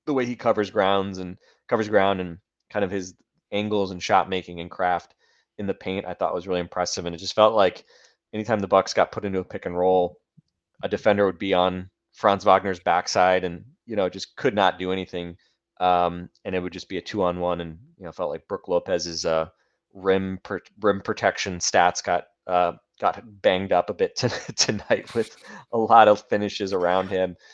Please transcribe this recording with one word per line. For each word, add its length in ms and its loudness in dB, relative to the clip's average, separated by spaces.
the 80 -4
way 140 -2
he 100 -6
covers 340 0
grounds 500 0
and 180 -12
covers 200 -2
ground 320 2
and 160 -8
kind 160 -2
of 60 -4
his 240 -8
angles 420 -2
and 100 -12
shot 260 2
making 320 -6
and 100 -10
craft 440 -4
in 80 -6
the 80 -2
paint, 320 -8
I 80 -8
thought 180 -2
was 140 -6
really 140 -2
impressive. 440 -6
And 120 -8
it 20 -12
just 160 -10
felt 180 6
like 320 2
anytime 280 -2
the 80 -4
Bucks 260 4
got 160 2
put 140 -8
into 160 -4
a 40 -4
pick 220 -12
and 100 -6
roll, 440 2
a 40 -4
defender 380 2
would 120 -2
be 140 -2
on 380 0
Franz 320 2
Wagner's 340 4
backside 640 2
and, 220 -8
you 120 -10
know, 120 0
just 280 -14
could 180 -2
not 240 2
do 140 -4
anything. 440 -8
Um, 500 0
and 100 -6
it 60 -2
would 120 -8
just 160 -14
be 100 -8
a 40 -10
two 220 -4
on 160 -2
one. 200 -2
And, 160 -10
you 60 -18
know, 80 -14
felt 180 -6
like 160 -12
Brook 220 -10
Lopez's, 580 -2
uh, 220 0
rim 520 0
per-, 160 -8
rim 200 2
protection 580 -2
stats 460 2
got, 240 -2
uh, 280 2
got 200 -2
banged 300 2
up 180 2
a 40 -6
bit 220 -2
<laughs> 0 -
t-, 120 0
tonight 640 -2
with 200 -4
a 60 0
lot 280 8
of 220 6
finishes 440 -2
around 360 0
him. 280 -2